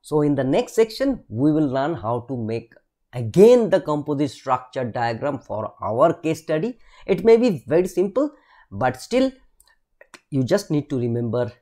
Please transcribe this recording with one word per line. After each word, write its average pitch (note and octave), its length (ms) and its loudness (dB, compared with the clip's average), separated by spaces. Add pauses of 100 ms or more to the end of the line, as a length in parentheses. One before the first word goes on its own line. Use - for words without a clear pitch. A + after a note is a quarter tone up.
So D3+ 200 0
in D3 140 2
the B2+ 80 -2
next C#3+ 300 0
section, A3+ 560 0
we C3 220 0
will D3+ 160 0
learn C3+ 280 -2
how A#2 320 -6
to C3+ 100 -8
make A2+ 360 -6 (380)
again F#3+ 600 4
the F#3 100 2
composite D3 480 -4
structure B2+ 560 -6
diagram A#2+ 540 -4
for G#2 420 -10
our B2 320 2
case D#3+ 300 -6
study. E3 340 -4 (300)
It F3+ 180 -2
may A3+ 120 8
be A3 280 0
very F3+ 220 2
simple, G3+ 420 -2 (400)
but B2 320 -4
still C4 300 0 (1000)
you C3 140 0
just F3+ 260 0
need D3+ 220 -2
to C3+ 80 -2
remember A#2+ 520 -2 (100)